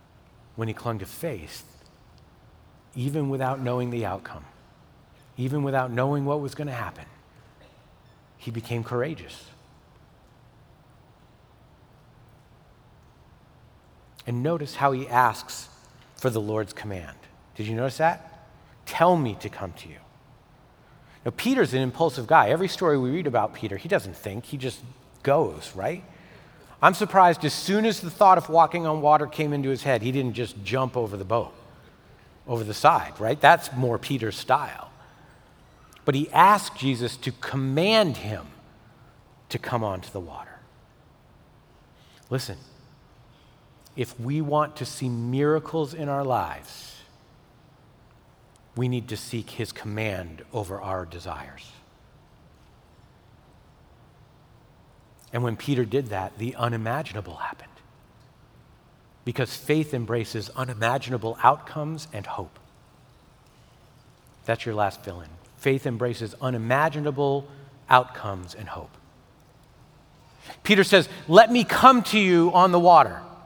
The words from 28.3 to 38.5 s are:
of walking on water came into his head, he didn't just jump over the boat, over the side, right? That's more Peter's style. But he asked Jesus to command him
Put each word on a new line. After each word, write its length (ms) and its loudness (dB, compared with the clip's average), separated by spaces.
of 120 -2
walking 360 4
on 160 -2
water 240 6
came 280 -4
into 160 -2
his 140 -4
head, 180 2
he 100 -2
didn't 220 -2
just 320 -8
jump 320 -2
over 180 -2
the 80 -8
boat, 300 -2
over 200 -4
the 80 -8
side, 480 2
right? 180 -2
That's 320 6
more 260 0
Peter's 400 -4
style. 520 -2
But 120 2
he 180 -2
asked 420 6
Jesus 400 -2
to 160 -6
command 880 0
him 300 -8